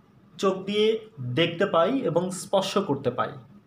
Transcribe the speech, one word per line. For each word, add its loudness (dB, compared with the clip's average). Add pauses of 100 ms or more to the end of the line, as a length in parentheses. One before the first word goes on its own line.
(380)
চোখ -2
দিয়ে 2 (360)
দেখতে 2
পাই 2
এবং 0
স্পর্শ -2
করতে 0
পাই, -4 (340)